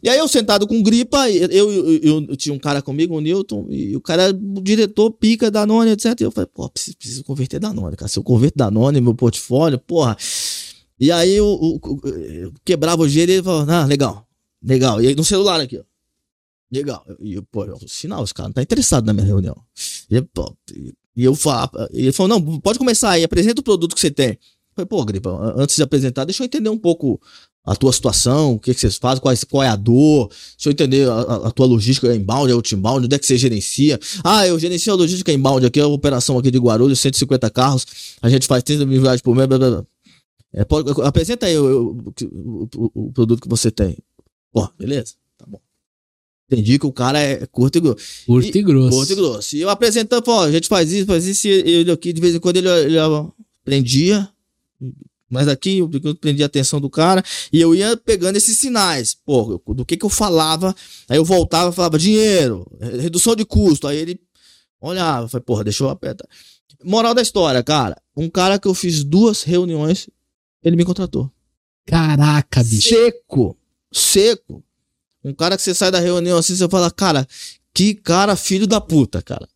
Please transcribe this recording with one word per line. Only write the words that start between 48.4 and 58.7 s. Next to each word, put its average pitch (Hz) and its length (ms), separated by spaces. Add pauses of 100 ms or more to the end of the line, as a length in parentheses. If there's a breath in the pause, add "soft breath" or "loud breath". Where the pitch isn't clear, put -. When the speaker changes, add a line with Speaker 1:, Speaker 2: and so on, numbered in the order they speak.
Speaker 2:
e 208 40
Speaker 1:
E - 20
Speaker 2:
grosso. 131 320
Speaker 1:
curto 139 160
e 196 40
grosso. 143 420
E - 20
eu 180 100
apresentando, 226 540
"Pô, 233 160
a 160 120
gente 165 180
faz 175 240
isso, 196 120
faz 180 220
isso", 202 220
e - 20
ele 170 400
aqui, 170 220
de 165 80
vez 175 120
em 170 60
quando 175 160
ele, 185 140
ele 165 260 (680)
prendia, 139 640 (1000)
mas 135 200
aqui 190 300
eu, 165 100 (160)
eu 151 100
prendia 147 300
a - 20
atenção 143 320
do 139 100
cara, 185 320 (300 loud breath)
e 156 80
eu 165 160
ia 214 220
pegando 196 400
esses 214 200
sinais, 185 560